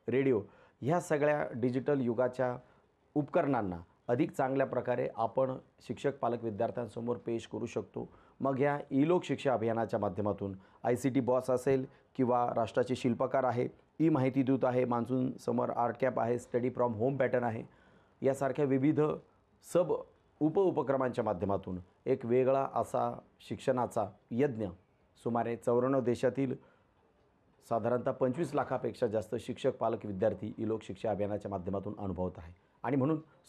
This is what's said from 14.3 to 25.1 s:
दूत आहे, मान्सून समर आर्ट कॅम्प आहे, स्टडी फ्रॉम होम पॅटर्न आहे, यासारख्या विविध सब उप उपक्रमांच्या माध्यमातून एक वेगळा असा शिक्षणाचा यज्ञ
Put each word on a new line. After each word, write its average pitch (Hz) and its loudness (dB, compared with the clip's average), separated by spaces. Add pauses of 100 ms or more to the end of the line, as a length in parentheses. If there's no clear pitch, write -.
दूत 135 2
आहे, 127 4
मान्सून 120 0
समर 120 0
आर्ट 120 0
कॅम्प 123 0
आहे, 120 2
स्टडी 123 -2
फ्रॉम 123 0
होम 127 0
पॅटर्न 123 2
आहे, 113 -2 (600)
यासारख्या 135 2
विविध 143 4 (680)
सब 170 4 (480)
उप 156 2
उपक्रमांच्या 131 2
माध्यमातून 95 -2 (280)
एक 127 0
वेगळा 131 4
असा 120 -2 (300)
शिक्षणाचा 117 0 (240)
यज्ञ 117 0 (500)